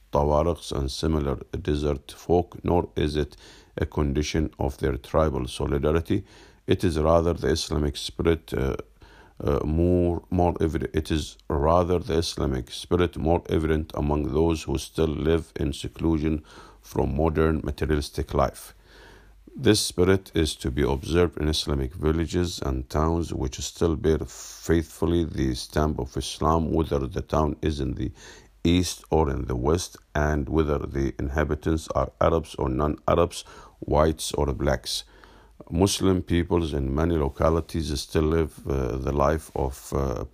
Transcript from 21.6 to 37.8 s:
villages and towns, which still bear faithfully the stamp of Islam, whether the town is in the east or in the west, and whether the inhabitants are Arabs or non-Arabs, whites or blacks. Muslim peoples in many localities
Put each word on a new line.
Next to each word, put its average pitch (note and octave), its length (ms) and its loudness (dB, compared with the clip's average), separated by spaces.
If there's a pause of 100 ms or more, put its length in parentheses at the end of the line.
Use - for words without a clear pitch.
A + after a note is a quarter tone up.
villages E2 680 -2
and C2+ 280 -4
towns, D#2+ 440 0
which C2+ 260 -6
still E2+ 360 0
bear D2+ 240 2
faithfully - 1080 -2
the C2+ 300 -2
stamp D2+ 440 -2
of - 160 -6
Islam, D#2 560 0
whether D#2 280 0
the C2+ 220 -4
town D2+ 400 0
is D2+ 200 -2
in C2 140 -4
the C2+ 160 -6 (520)
east F2 460 2
or D#2 200 4
in C2 160 -4
the B1+ 100 -2
west, D2 420 0 (180)
and D2+ 320 0
whether D2 300 2
the C2+ 420 -2
inhabitants D2+ 720 -2
are - 220 0 (100)
Arabs E2 340 2
or C#2 140 -2
non-Arabs, D2+ 760 0 (360)
whites D#2 540 2
or D2 200 0
blacks. - 500 -2 (640)
Muslim F#2 520 2
peoples E2+ 520 0
in C#2 220 0
many E2 220 2
localities D#2 840 0